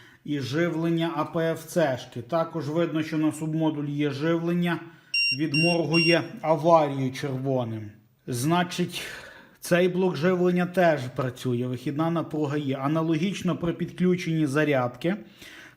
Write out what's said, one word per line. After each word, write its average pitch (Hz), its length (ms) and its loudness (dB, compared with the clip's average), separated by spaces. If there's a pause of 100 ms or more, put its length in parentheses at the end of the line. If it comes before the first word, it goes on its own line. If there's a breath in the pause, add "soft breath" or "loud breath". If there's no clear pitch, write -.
(240 loud breath)
і 147 160 -4
живлення 165 760 -2
А 151 80 -2
П 165 280 0
Ф 160 140 -8
Ц 143 320 0
шки. - 240 -12
Також 165 460 -2
видно, 156 340 0
що 156 160 -4
на 156 140 2
субмодулі 156 600 -2
є 147 180 0
живлення, 170 680 0 (600 loud breath)
відморгує 165 840 2 (200)
аварію 151 680 4
червоним. 127 800 -4 (400)
Значить, 170 720 0 (580 loud breath)
цей 175 280 4
блок 180 280 0
живлення 180 500 2
теж 170 340 4 (160)
працює, 127 500 -2
вихідна 139 440 -2
напруга 151 460 -2
є. 139 200 -2
Аналогічно 160 800 0
при 170 160 -2
підключенні 170 720 0
зарядки. 143 680 2 (600 loud breath)